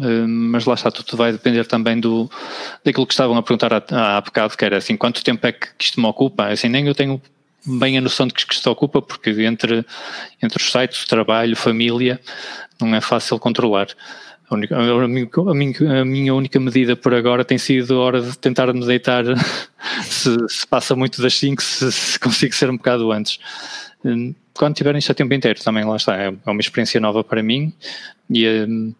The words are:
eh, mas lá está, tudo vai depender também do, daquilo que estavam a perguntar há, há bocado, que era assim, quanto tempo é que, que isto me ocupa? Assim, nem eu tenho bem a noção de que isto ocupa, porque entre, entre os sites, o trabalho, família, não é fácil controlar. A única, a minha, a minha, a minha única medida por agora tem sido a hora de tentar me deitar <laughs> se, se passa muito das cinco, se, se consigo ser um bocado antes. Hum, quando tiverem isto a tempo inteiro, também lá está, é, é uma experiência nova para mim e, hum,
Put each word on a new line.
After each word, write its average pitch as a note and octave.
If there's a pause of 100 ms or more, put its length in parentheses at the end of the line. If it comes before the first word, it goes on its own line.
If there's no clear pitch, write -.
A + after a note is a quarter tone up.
eh, A2+
mas A#2
lá B2
está, A2+
tudo -
vai A#2
depender A#2
também A#2
do, A2+ (540)
daquilo C3+
que -
estavam B2
a A#2
perguntar A#2
há, G#2+
há G2+
bocado, A2
que -
era G2+
assim, G#2+
quanto A#2+
tempo A#2+
é A#2+
que, - (100)
que -
isto -
me A2+
ocupa? A2
Assim, G#2
nem C#3
eu C#3
tenho C3+ (440)
bem C3
a C3
noção B2+
de A#2
que -
isto -
ocupa, C#3
porque - (140)
entre, A2+ (560)
entre -
os -
sites, B2+
o -
trabalho, A2+
família, A#2+ (600)
não A2+
é A2
fácil A#2
controlar. G#2+ (640)
A -
única, G#2+
a A#2+
minha, B2
a F3+
minha, C#3
a C3
minha C3+
única C3+
medida B2+
por B2
agora B2
tem B2+
sido B2+
a B2+
hora B2+
de B2
tentar B2+
me B2
deitar B2 (400)
<laughs> -
se, - (140)
se -
passa -
muito C3
das E3
cinco, C#3
se, -
se -
consigo B2
ser C3+
um B2+
bocado A#2
antes. G#2+ (640)
Hum, A#2+ (180)
quando D3
tiverem C#3+
isto C#3+
a -
tempo C3+
inteiro, B2
também A2
lá G#2+
está, G#2
é, G2 (120)
é A2
uma G#2
experiência A2+
nova G#2+
para A2
mim C3+ (580)
e, A2+ (220)
hum, A2